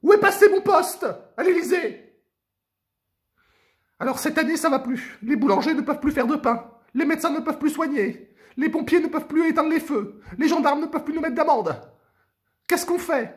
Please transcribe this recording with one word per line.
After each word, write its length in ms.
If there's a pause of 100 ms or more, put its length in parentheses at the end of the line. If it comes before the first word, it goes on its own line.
Où 100
est 60
passé 300
mon 140
poste ? 420 (320)
À 60
l'Élysée. 720 (1800)
Alors 220
cette 180
année, 180
ça 140
va 80
plus. 440
Les 140
boulangers 380
ne 80
peuvent 180
plus 120
faire 160
de 80
pain. 340 (240)
Les 100
médecins 260
ne 100
peuvent 180
plus 120
soigner. 640 (240)
Les 140
pompiers 300
ne 80
peuvent 180
plus 200
éteindre 240
les 100
feux. 400 (180)
Les 100
gendarmes 320
ne 60
peuvent 180
plus 100
nous 60
mettre 140
d'amende. 420 (920)
Qu'est-ce 180
qu'on 120
fait ? 380